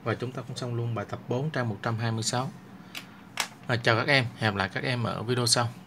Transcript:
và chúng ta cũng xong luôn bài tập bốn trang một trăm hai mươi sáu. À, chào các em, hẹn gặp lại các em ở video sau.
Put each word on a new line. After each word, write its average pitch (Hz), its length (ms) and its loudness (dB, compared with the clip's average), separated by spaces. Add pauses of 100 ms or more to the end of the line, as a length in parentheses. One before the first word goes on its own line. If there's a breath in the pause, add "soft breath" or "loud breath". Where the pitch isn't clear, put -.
và 113 120 2
chúng 123 160 -6
ta 131 100 -8
cũng 117 160 -10
xong 120 180 -4
luôn 117 200 0
bài 101 140 -2
tập 101 180 -6
bốn 131 220 0
trang 123 200 -2
một 110 120 -4
trăm 117 160 0
hai 113 140 0
mươi 113 120 -2
sáu. 127 280 -2 (1160 loud breath)
À, 123 80 4
chào 117 200 6
các 120 120 2
em, 135 180 6 (120)
hẹn 110 160 4
gặp 101 40 -2
lại 95 160 2
các 135 100 -2
em 123 200 0
ở 95 200 -2
video 123 220 2
sau. 117 240 4 (180)